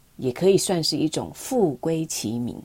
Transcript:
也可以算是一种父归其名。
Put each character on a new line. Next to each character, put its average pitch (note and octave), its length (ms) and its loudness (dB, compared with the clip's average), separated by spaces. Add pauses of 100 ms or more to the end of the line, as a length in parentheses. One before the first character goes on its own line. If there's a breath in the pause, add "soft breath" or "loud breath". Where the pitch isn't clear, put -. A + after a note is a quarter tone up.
(160)
也 B2+ 160 -2
可 - 160 2
以 G3 80 8
算 F3+ 260 2
是 D#3 140 0
一 D#3 120 2
种 D3+ 260 -4
父 G3+ 400 0
归 D#3+ 320 -2
其 A#2 320 -6
名。 G#2+ 260 -6